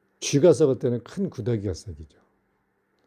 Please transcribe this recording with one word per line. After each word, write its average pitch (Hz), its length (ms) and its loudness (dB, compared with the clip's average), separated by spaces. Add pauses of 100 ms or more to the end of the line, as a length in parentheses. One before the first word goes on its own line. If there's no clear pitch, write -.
(220)
쥐가 156 320 4
썩을 139 260 2
때는 120 240 -4
큰 - 260 -6
구더기가 104 440 -4
생기죠. 78 440 -16 (880)